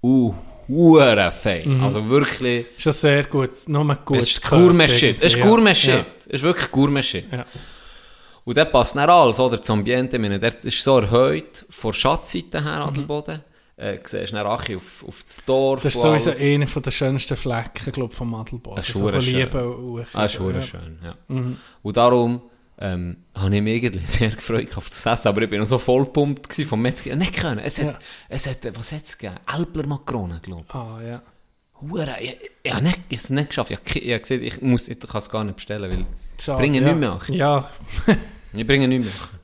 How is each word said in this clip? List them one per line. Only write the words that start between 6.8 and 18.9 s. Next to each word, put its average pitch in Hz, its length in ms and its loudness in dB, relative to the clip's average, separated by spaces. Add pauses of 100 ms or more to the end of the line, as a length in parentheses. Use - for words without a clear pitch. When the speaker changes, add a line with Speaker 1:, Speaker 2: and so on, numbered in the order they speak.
Speaker 2:
Ja. 123 120 -8 (1000)
Speaker 1:
Und 120 120 -2
dort 156 140 2
passt 123 240 4
dann 143 160 2
alles, 139 300 6
oder? 123 160 2
Das - 140 -4
Ambiente, 123 460 0
ich 117 60 -2
meine, 101 160 -2
dort 113 260 -4
ist - 180 0
so 135 180 4
erhöht, 131 680 0
von - 240 -6
Schatzseite 160 720 -2
her, 151 200 -6
Speaker 2:
Mhm. 147 60 -6
Speaker 1:
Adelboden. 147 520 -8 (380)
Äh, 101 260 -8
siehst 98 280 -6
dann 104 140 -4
auch 110 240 -2
auf, - 360 -10
auf - 160 -14
das - 220 -8
Dorf 135 380 0
Speaker 2:
Das 143 120 0
ist 120 80 0
Speaker 1:
und 156 60 4
Speaker 2:
sowieso 139 220 2
Speaker 1:
alles. 131 120 -2
Speaker 2:
eine 143 240 2
von 139 160 -4
der - 100 -6
schönsten 135 440 -2
Flecken, 120 560 -6
glaub 123 200 -6
ich, - 40 -12
vom 117 180 -6
Adelboden. 113 420 -12
Speaker 1:
Das 90 120 -6
ist - 80 -6